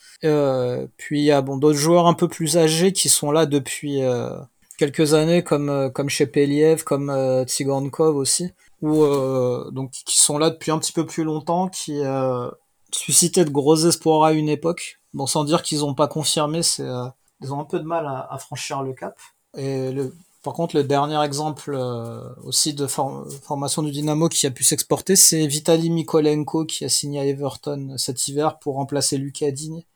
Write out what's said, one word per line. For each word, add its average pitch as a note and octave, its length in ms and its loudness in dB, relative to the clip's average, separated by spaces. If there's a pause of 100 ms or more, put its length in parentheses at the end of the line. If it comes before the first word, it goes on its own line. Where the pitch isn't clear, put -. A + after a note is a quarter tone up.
(260)
Euh, C3 600 0 (120)
puis D3 240 -4
il - 20 2
y D3 80 6
a, C#3 100 6
bon, C3+ 140 -4
d'autres D3 220 4
joueurs E3+ 280 6
un E3+ 80 6
peu F3 140 0
plus E3 300 -2
âgés E3 340 4
qui - 160 0
sont - 240 2
là D#3+ 140 4
depuis, C#3 580 -2
euh, B2 260 0 (480)
quelques D3 360 2
années, E3 320 4
comme, D3 240 0
euh, C#3 200 0
comme C#3 200 -2
Shepeliev, D3 760 2
comme, C#3+ 260 -2
euh, C3 360 0
Tsigankov C#3 720 0
aussi, D#3 340 -2 (300)
ou, D#3 220 4
euh, C3 680 0
donc C3 200 -8
qui - 260 -4
sont D3 200 4
là D#3 120 4
depuis D#3+ 220 -4
un D#3+ 60 0
petit - 140 -4
peu E3 140 -2
plus - 180 -4
longtemps, E3 460 -2
qui, D3 340 -6
euh, C3 460 -2 (420)
suscitaient E3+ 540 4
de D3 40 -2
gros D3 280 4
espoirs D#3+ 480 4
à D#3 80 6
une D3+ 160 0
époque. D3+ 500 -4 (140)
Bon, C#3 120 -6
sans D3 200 -2
dire E3 160 2
qu'ils D3 240 -2
ont C#3+ 80 -2
pas C#3+ 160 2
confirmé, D#3 540 -2
c'est, - 200 -2
euh, B2+ 220 -6 (360)
ils C#3 120 -8
ont C#3+ 80 -6
un D3+ 40 -10
peu E3+ 140 -4
de D3+ 60 -10
mal E3 200 -4
à, C3+ 240 -8
à C3+ 100 -10
franchir C#3 440 -8
le C3+ 80 -6
cap. F#3 260 -12 (380)
Et C3+ 380 -4
le, C3+ 200 -6 (300)
par C#3 80 -6
contre, E3+ 240 -4
le D3 80 4
dernier D3 400 2
exemple, D3 500 -4
euh, A#2 460 -6 (240)
aussi D3 300 -2
de C#3 140 -4
for-, C#3 380 -6 (180)
formation C#3+ 400 -4
du D3+ 80 -4
Dynamo D3+ 360 0
qui - 200 0
a C3 40 -4
pu - 140 -4
s'exporter, - 500 0
c'est D#3+ 320 4
Vitaly E3 420 2
Mikolenko D#3 760 0
qui - 180 -8
a C#3 60 -4
signé C#3+ 320 -4
à C#3 40 -2
Everton C#3 720 -6
cet - 300 -4
hiver D3+ 320 -2
pour C#3 160 -4
remplacer C#3 420 -2
Lucas C#3 340 -4
Digne. D#3 320 -10 (120)